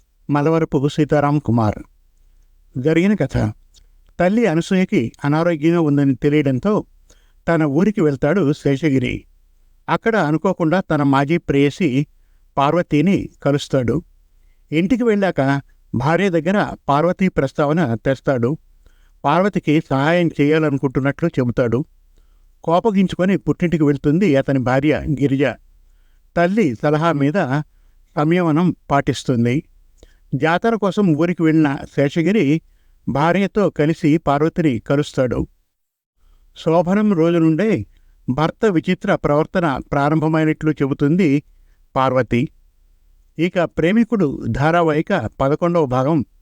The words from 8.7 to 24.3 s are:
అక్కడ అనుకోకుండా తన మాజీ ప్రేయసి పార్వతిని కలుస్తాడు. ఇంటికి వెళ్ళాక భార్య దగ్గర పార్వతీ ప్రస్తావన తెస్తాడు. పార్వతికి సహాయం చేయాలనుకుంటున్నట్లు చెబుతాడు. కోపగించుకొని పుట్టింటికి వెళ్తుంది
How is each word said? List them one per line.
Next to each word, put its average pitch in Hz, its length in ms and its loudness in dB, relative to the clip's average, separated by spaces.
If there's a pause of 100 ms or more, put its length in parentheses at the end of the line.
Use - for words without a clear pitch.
అక్కడ 196 260 -2
అనుకోకుండా 165 680 0
తన 147 220 -2
మాజీ 139 340 0
ప్రేయసి 143 680 0 (500)
పార్వతిని 151 720 0 (140)
కలుస్తాడు. 139 580 0 (680)
ఇంటికి 190 320 0
వెళ్ళాక 175 580 0 (340)
భార్య 165 340 0
దగ్గర 165 460 0 (140)
పార్వతీ 165 380 2
ప్రస్తావన 147 680 0
తెస్తాడు. 135 640 -2 (680)
పార్వతికి 160 640 0
సహాయం 156 420 0 (100)
చేయాలనుకుంటున్నట్లు 143 840 0
చెబుతాడు. 123 580 -2 (760)
కోపగించుకొని 185 760 0
పుట్టింటికి 156 460 -2
వెళ్తుంది 147 520 2